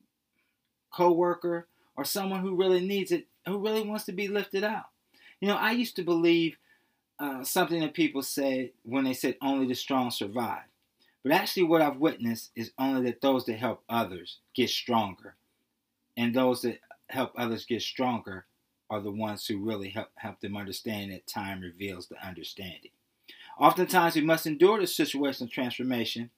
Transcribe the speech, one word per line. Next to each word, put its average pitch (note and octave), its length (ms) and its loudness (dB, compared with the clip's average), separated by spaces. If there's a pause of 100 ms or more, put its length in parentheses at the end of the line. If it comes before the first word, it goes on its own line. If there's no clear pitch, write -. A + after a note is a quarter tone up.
(920)
coworker, F3 760 2 (300)
or C#3+ 80 -4
someone F#3+ 360 -4
who F#3+ 140 -2
really F#3 300 4
needs G3 260 -2
it, E3+ 140 0 (220)
who F#3+ 100 -2
really A3 240 0
wants G#3 240 -6
to G#3 60 -8
be G3 160 -4
lifted G3 360 -2
out. G#3+ 220 -4 (560)
You G3 60 0
know, G3+ 100 2
I A3 140 2
used A#3+ 240 -2
to F#3 80 -4
believe, E3+ 540 4 (600)
uh, C3+ 260 -6
something E3+ 380 2
that D3+ 120 -2
people C#3+ 280 2
say C3 520 -2 (100)
when C3 220 0
they C3 80 0
said, B2+ 280 -2
"Only C#3 260 2
the B2 80 0
strong B2+ 360 0
survive." G#2 540 -4 (580)
But C3 80 0
actually F#3+ 320 2
what E3 180 6
I've C#3 160 2
witnessed A#2 580 -2
is A2+ 220 -8
only C3 260 0
that A#2+ 180 -2
those C3+ 240 2
that A2+ 120 -4
help A2+ 320 -4
others F#2 500 -4 (140)
get B2 160 2
stronger. G#2+ 680 -2 (800)
And A#2+ 180 0
those B2+ 280 2
that A#2 180 -4 (300)
help B2+ 280 -4
others A2+ 280 -4
get A2 160 -2
stronger G#2+ 640 -4 (440)
are G#2+ 120 -4
the G2+ 100 -6
ones G#2 360 -6
who G#2+ 100 -2
really G2 320 -4
help, G#2 260 -10
help G2+ 260 -12
them G2+ 140 -6
understand G2+ 560 -8
that F#2 140 -16
time G2 360 -8
reveals F2+ 460 -10
the - 180 -16
understanding. - 680 -14 (640)
Oftentimes, E3+ 580 6
we D#3 60 4
must D#3+ 240 4
endure E3+ 340 6
the F#3 80 0
situation C#3 600 -2
of - 40 -14
transformation A#2+ 880 -2